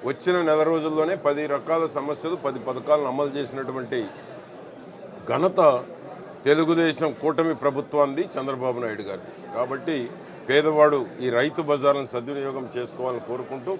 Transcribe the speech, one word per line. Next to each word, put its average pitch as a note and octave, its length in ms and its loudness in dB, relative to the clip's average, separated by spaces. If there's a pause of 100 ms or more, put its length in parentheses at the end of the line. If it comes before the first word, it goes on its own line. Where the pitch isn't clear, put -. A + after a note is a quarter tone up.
వచ్చిన F3+ 280 0 (120)
నెల D#3 140 6 (100)
రోజుల్లోనే D#3 440 2 (100)
పది C#3+ 180 2 (100)
రకాల D#3+ 300 0 (120)
సమస్యలు, D3 400 -4 (100)
పది B2+ 220 -2
పథకాలను C3+ 440 2
అమలు C#3+ 260 0
చేసినటువంటి C3 600 -4 (1300)
ఘనత F#3 280 4 (880)
తెలుగుదేశం D#3+ 640 4 (120)
కూటమి D#3 420 2
ప్రభుత్వాన్ని, C#3+ 600 2 (120)
చంద్రబాబు C3 480 -2
నాయుడు G#2+ 260 -4
గారిది. F#2 240 -10 (220)
కాబట్టి C3+ 420 -2 (520)
పేదవాడు D3+ 500 6 (240)
ఈ B2+ 40 2 (120)
రైతు D#3 220 0 (100)
బజార్లను C#3 420 2
సద్వినియోగం C3 520 -4 (100)
చేసుకోవాలని B2 540 -4
కోరుకుంటూ B2+ 500 -6